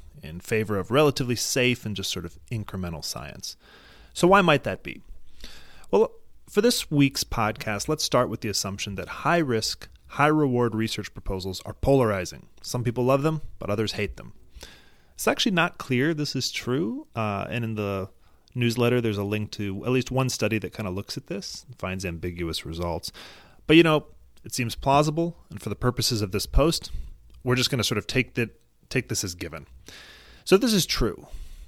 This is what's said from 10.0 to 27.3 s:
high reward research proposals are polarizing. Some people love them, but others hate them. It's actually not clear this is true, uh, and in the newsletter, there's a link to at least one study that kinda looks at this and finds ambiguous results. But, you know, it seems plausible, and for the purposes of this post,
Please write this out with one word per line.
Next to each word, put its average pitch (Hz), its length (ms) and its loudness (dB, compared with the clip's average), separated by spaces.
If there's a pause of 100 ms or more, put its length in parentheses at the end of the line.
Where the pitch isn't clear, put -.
high 143 120 4
reward 127 480 4
research 110 400 -4
proposals 95 520 -6
are - 80 -8
polarizing. 107 760 2 (160)
Some 123 200 -4
people 123 220 0
love 135 160 4
them, 156 200 0 (180)
but - 100 -6
others 104 220 0
hate - 260 -4
them. 60 160 -14 (800)
It's - 140 -4
actually 247 240 2
not 170 260 2
clear 135 380 0
this 147 200 -4
is 127 160 -2
true, 202 540 -4 (100)
uh, 104 320 -2
and 117 160 -4
in 113 120 -4
the 98 340 -2 (460)
newsletter, 120 440 4
there's 107 200 0
a 101 40 -2
link 104 280 -2
to 98 340 -6
at 123 60 0
least 127 180 2
one 127 200 0
study 110 280 0
that 110 160 -4
kinda 107 160 -6
looks 95 260 -6
at - 120 -10
this - 400 -10
and 123 100 -20
finds 95 280 -6
ambiguous 85 600 -4
results. 85 460 -4 (560)
But, 156 100 10
you 165 60 10
know, 156 240 2 (360)
it - 120 -10
seems 120 180 -2
plausible, 151 640 4 (140)
and - 100 -12
for - 80 -8
the 101 60 -2
purposes 120 480 0
of 98 80 -4
this 101 160 -2
post, - 440 2 (520)